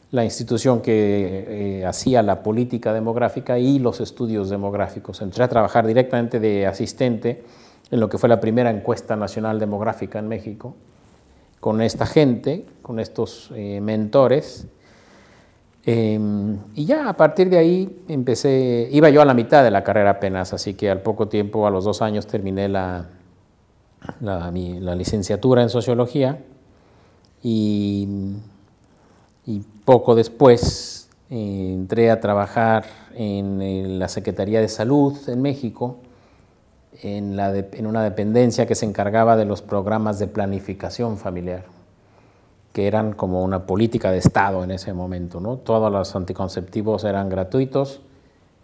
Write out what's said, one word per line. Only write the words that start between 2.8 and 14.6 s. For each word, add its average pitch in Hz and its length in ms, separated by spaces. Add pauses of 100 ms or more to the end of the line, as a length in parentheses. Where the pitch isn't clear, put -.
demográfica 120 680
y 139 180
los 120 220
estudios 107 500
demográficos. 101 720
Entré 104 220
a 123 40
trabajar 113 380
directamente 120 540
de 101 260
asistente 117 760 (460)
en 123 100
lo 107 80
que 101 100
fue 120 100
la 113 120
primera 117 300
encuesta 110 440
nacional 107 460
demográfica 107 580
en 107 80
México, 110 480 (840)
con 110 200
esta 113 260
gente, 143 600 (160)
con 117 160
estos, - 560
eh, 101 260
mentores. 110 840 (1160)